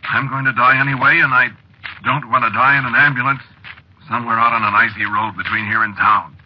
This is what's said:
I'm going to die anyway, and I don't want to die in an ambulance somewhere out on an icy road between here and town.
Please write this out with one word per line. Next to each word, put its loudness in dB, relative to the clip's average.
I'm -4
going -6
to 0
die 2
anyway, 2
and 2
I 2
don't -4
want 2
to 0
die 2
in 0
an -4
ambulance 2
somewhere -2
out 2
on 0
an 0
icy 2
road -2
between -4
here 0
and -4
town. 0